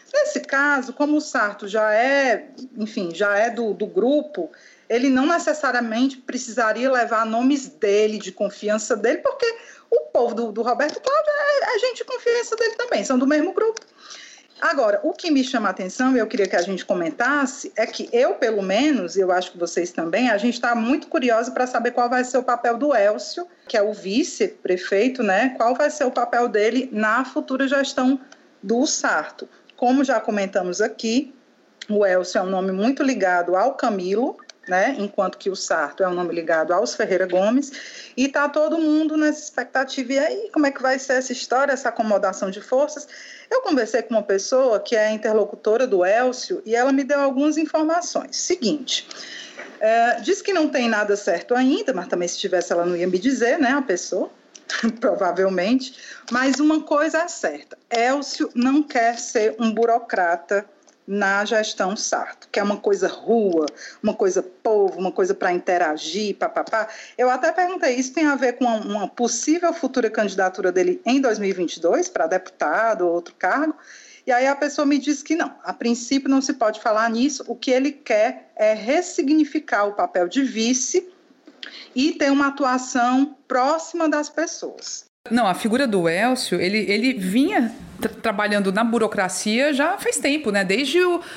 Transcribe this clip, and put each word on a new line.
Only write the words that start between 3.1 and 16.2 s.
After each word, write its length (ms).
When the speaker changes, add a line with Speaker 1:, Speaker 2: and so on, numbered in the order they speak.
Speaker 1:
já 240
é 140
do, 240
do 140
grupo, 640
ele 220
não 160
necessariamente 920
precisaria 760
levar 340
nomes 400
dele, 540
de 120
confiança 640
dele, 220
porque 340
o 120
povo 240
do, 160
do 100
Roberto 400
Cláudio 300
é, 440
é 40
gente 180
de 60
confiança 520
dele 200
também, 280
são 140
do 80
mesmo 260
grupo. 300
Agora, 420
o 80
que 180
me 140
chama 240
a 40
atenção, 440
e 40
eu 80